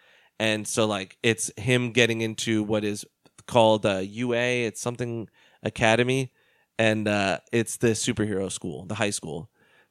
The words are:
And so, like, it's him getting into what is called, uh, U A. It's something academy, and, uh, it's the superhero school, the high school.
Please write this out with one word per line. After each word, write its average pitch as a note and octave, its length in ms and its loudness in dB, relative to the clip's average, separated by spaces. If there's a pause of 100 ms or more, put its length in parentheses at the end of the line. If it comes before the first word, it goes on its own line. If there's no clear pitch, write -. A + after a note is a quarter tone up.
(400)
And G#2+ 260 0
so, A2 200 2
like, G2 360 -6
it's A2+ 360 0
him B2 340 0
getting A2+ 300 2
into A2 420 -2
what G#2+ 200 -2
is G#2 200 -6 (420)
called, A2 380 4
uh, G2 140 2
U G#2+ 340 -4
A. B2 320 0
It's G#2+ 160 -6
something A#2+ 480 -6 (340)
academy, B2 720 2 (460)
and, A2 280 2
uh, G2+ 340 0 (120)
it's A#2 240 0
the A#2+ 120 2
superhero G#2 640 0
school, F2 360 -10
the G#2+ 80 -8
high G#2+ 160 -2
school. E2 400 -8 (400)